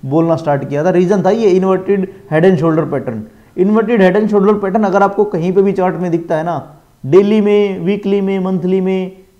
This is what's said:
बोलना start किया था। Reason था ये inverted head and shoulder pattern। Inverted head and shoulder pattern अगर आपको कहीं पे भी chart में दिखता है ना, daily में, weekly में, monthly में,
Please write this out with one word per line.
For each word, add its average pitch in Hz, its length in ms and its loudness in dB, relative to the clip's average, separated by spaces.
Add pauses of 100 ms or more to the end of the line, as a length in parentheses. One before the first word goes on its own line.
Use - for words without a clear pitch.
बोलना 165 320 0
start 139 340 -4
किया 143 140 -4
था। 175 60 0
Reason 180 360 2
था 185 60 2
ये 220 180 2
inverted 185 600 0 (200)
head 160 140 2
and 190 140 4
shoulder 160 260 0
pattern। 117 380 -6 (340)
Inverted 214 440 2
head 185 140 4
and 214 140 0
shoulder 208 300 2
pattern 202 240 -2
अगर 196 200 2
आपको 196 220 0
कहीं 185 280 -4
पे 196 80 4
भी 196 100 2
chart 185 240 -2
में 175 160 -4
दिखता 170 260 -2
है 156 60 -4
ना, 160 340 -8 (260)
daily 208 380 2
में, 202 380 0
weekly 202 420 -2
में, 196 180 -2
monthly 185 420 -2
में, 185 360 -4 (220)